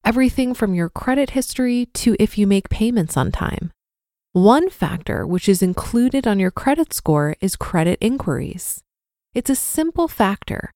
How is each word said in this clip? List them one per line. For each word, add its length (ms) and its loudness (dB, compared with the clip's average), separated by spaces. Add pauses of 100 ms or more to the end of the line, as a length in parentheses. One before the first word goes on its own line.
everything 480 2
from 200 0
your 140 0
credit 440 -2
history 640 -2
to 220 2
if 200 2
you 100 2
make 220 2
payments 480 0
on 160 0
time. 400 -6 (580)
One 380 6
factor 580 -4
which 220 0
is 120 4
included 640 0
on 140 2
your 120 2
credit 420 0
score 480 0
is 160 -2
credit 420 0
inquiries. 840 -4 (500)
It's 160 -4
a 60 2
simple 520 -2
factor 680 -4